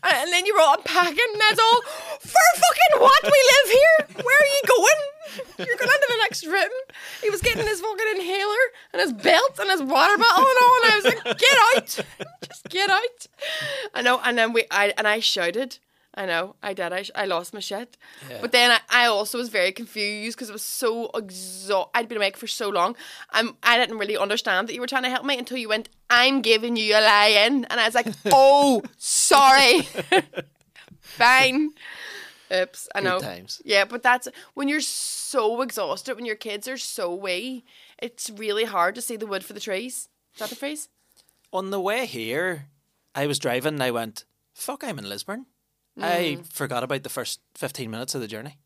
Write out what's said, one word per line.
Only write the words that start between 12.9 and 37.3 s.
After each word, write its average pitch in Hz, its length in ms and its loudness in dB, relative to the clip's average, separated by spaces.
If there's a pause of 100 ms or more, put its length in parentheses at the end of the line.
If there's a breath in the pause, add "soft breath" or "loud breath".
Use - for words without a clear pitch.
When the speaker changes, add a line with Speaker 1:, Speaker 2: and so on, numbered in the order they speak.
Speaker 1:
I - 80 -6
know, 247 220 2
and 240 140 -2
then 226 160 0
we, 226 180 0
I, 202 260 0
and 214 120 -2
I 220 100 0
shouted. 214 600 -4 (340)
I 196 120 -10
know, 180 360 -4
I 202 120 -8
did. 175 180 -6
I, 190 120 -6
sh-, 202 120 -14
I 208 100 -4
lost 180 280 -6
my 208 80 -12
shit. 208 340 -12 (340 loud breath)
Speaker 2:
Yeah. 247 120 -14
Speaker 1:
But 233 100 -6
then 247 180 4
I, 233 100 6 (100)
I 240 160 4
also 214 320 -2
was 240 100 -6
very 190 240 0
confused 214 680 -10
'cause 233 120 -12
it 208 40 -16
was 214 80 -12
so 233 520 -6
exo-, 190 800 -6
I'd 233 160 -4
been 233 80 -8
awake 196 180 -2
for 233 120 -16
so - 200 -6
long. 202 300 -2 (320 loud breath)
I'm, 220 340 -2
I 233 140 4
didn't 226 200 -2
really 208 200 -6
understand 202 500 -2
that - 60 -12
you 240 80 -10
were 247 60 -8
trying 262 160 -6
to 254 60 -4
help 247 140 -6
me 277 140 -4
until 247 200 -10
you 226 120 -8
went, 220 180 -4 (220)
"I'm 247 320 4
giving 226 340 0
you 214 200 2
a 214 40 6
lie 208 280 6 (200)
in." 262 160 0
And 233 160 -6
I 220 60 2
was 220 100 -2
like, 233 120 0 (100)
Speaker 2:
<laughs> - 80 -14
Speaker 1:
"Oh, 269 580 6 (140)
sorry." 269 880 4 (240)
<laughs> - 920 -6
Fine. 262 680 2 (800 loud breath)
Oops, 185 400 -4
I 202 60 -4
Speaker 2:
Good 196 60 -4
Speaker 1:
know. 185 140 0
Speaker 2:
times. 95 440 -12
Speaker 1:
Yeah, 196 220 2
but 233 180 -12
that's, 254 240 0 (260 loud breath)
when 277 140 -6
you're 294 140 -2
so - 800 -4
exhausted, 214 540 -8
when 240 100 -12
your 214 100 -8
kids 208 320 -12
are 262 100 -10
so 180 360 -8
wee, 196 500 -8 (380 soft breath)